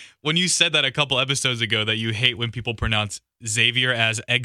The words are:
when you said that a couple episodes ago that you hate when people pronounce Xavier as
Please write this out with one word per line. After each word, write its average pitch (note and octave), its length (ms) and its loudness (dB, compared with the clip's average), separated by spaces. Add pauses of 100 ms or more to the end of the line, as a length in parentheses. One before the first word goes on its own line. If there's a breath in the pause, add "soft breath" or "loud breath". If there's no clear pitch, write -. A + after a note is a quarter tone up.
(220 loud breath)
when D#3 140 0
you F3+ 120 2
said E3+ 240 2
that D3+ 120 2
a C3 60 -2
couple C3+ 280 0
episodes C3 420 -2
ago A2 240 0
that A2 120 0
you A2+ 160 -2
hate A#2+ 220 0
when A#2 160 -4
people A#2 240 -6
pronounce G#2+ 460 -2 (260)
Xavier A#2+ 460 2
as A2+ 280 2 (240)